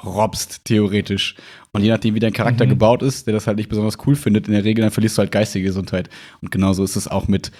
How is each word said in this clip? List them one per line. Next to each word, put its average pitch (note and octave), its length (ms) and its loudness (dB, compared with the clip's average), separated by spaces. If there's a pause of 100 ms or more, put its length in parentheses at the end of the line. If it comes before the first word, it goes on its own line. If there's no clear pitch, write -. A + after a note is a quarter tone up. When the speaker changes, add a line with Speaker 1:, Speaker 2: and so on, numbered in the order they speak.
Speaker 1:
robst, - 640 -4
theoretisch. G2+ 680 0 (360)
Und G#2 120 0
je A2 80 4
nachdem, A2 240 0
wie A2 40 0
dein A2 140 0
Charakter A#2 320 0
Speaker 2:
Mhm. G#2 40 4
Speaker 1:
gebaut A#2+ 340 4
ist, C3 240 -4
der G#2+ 60 -2
das G#2+ 140 -2
halt G#2 100 0
nicht G#2 120 -6
besonders G#2+ 360 -2
cool C#3+ 100 4
findet, G#2+ 320 0
in G#2 60 0
der G2+ 100 2
Regel, A2 180 2
dann G#2+ 100 2
verlierst G#2+ 260 0
du - 20 2
halt G2 120 0
geistige G#2 340 0
Gesundheit. F#2 440 -4 (320)
Und - 80 -12
genauso F#2+ 340 2
ist F#2 120 -4
es G2+ 120 -6
auch - 200 -2
mit - 320 -2